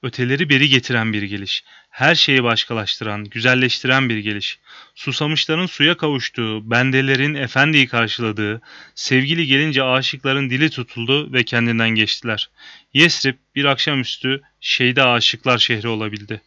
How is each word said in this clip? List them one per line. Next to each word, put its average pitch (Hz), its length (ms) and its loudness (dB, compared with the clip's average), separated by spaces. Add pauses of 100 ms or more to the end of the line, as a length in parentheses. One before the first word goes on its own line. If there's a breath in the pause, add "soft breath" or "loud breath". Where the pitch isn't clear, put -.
Öteleri 131 460 -2
beri 139 200 4
getiren 120 440 2
bir 104 100 -4
geliş. 98 420 -8 (260 soft breath)
Her 151 240 2
şeyi 135 300 2
başkalaştıran, 110 800 -4
güzelleştiren 127 840 2
bir 113 100 -2
geliş. 104 400 -6 (360 loud breath)
Susamışların 156 720 -2
suya 160 300 0
kavuştuğu, 113 760 -4
bendelerin 135 640 2
efendiyi 139 520 2
karşıladığı, 110 760 -2 (340 loud breath)
sevgili 143 520 0
gelince 135 360 2
aşıkların 135 680 0
dili 143 200 0
tutuldu 131 600 -4
ve 127 120 2
kendinden 117 460 0
geçtiler. 110 600 -2 (440 loud breath)
Yesrib 139 400 2 (200)
bir 139 100 -2
akşamüstü 135 800 -2 (180)
şeyde 127 440 2
aşıklar 120 540 2
şehri 110 300 0
olabildi. 107 580 -6